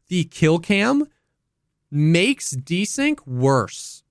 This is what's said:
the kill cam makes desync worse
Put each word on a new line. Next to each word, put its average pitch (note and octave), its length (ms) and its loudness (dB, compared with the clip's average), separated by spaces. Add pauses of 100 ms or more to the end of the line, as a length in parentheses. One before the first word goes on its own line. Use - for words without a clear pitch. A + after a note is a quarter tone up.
the F3 160 -2
kill E3 340 2
cam A3+ 480 0 (840)
makes E3 640 0
desync G#3 720 -4
worse B2+ 840 -2